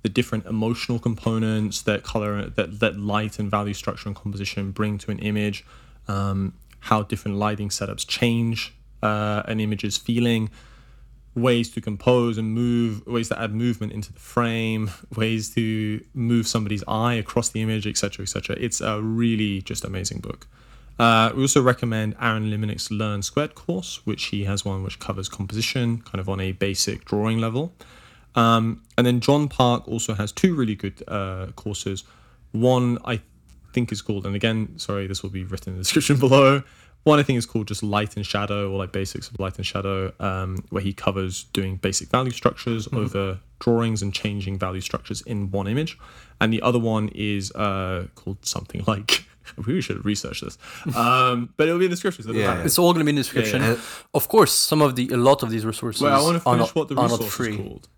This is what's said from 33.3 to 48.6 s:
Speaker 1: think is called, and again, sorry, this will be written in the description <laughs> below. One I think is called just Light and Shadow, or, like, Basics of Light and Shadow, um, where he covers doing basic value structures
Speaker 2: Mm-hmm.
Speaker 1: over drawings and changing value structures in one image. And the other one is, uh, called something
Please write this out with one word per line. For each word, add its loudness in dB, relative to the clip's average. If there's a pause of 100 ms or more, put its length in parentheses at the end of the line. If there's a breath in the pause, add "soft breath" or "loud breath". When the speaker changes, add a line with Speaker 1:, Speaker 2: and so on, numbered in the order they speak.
Speaker 1:
think -2
is -8
called, -4
and -4
again, -2
sorry, -4
this -8
will -8
be -8
written -10
in -8
the -8
description 2
<laughs> 4
below. 8 (420 soft breath)
One 8
I 4
think 2
is -4
called -4
just -8
Light 0
and -6
Shadow, -2
or, -4
like, -4
Basics -6
of -12
Light -4
and -6
Shadow, -4
um, -4
where -4
he -2
covers -4
doing -4
basic -4
value 2
structures -2
Speaker 2:
Mm-hmm. -4
Speaker 1:
over -2 (200)
drawings 2
and -4
changing -4
value -4
structures -8
in -6
one -2
image. -4 (420 loud breath)
And 2
the 0
other 2
one 0
is, -4
uh, -2
called -10
something -6